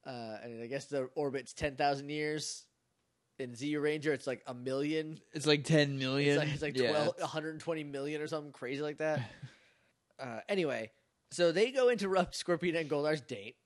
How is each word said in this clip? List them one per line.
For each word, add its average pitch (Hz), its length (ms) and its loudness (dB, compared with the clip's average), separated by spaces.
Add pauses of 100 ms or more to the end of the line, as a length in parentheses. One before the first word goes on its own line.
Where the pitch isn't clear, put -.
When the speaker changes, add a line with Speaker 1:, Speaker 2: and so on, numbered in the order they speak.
Speaker 1:
Uh, 117 380 -10
and 117 200 -10
I 117 40 -10
guess 139 180 -4
the 139 200 -2 (100)
orbit's 139 380 -2
ten 143 220 -4
thousand 143 340 2
years. 151 560 -4 (760)
In 123 140 -6
Zeo 147 280 -2
Ranger, 151 320 2
it's 131 140 -2
like 123 180 -4
a 131 80 -8
million. 147 680 -2 (140)
Speaker 2:
It's 147 140 -2
like 151 160 6
ten 147 340 6
million. 139 400 4
Speaker 1:
It's - 0 -
like, 147 160 2
it's 147 80 -4
like 143 160 -2
Speaker 2:
Yeah. 123 140 4
Speaker 1:
twelve, 151 280 2
a 170 60 -2
hundred 156 340 -4
twenty 160 240 -4
million 147 380 -4
or 139 60 -4
something 147 240 -6
crazy 135 320 -6
like 147 160 -4
that. 156 220 0 (580)
Speaker 2:
<laughs> - 400 -20
Speaker 1:
Uh, 120 280 -8
anyway, 135 440 -2 (400)
so 175 200 4
they 208 200 4
go 254 180 6
interrupt 196 460 2
Scorpina 170 460 0
and 151 80 -6
Goldar's 151 320 2
date 113 340 -12 (100)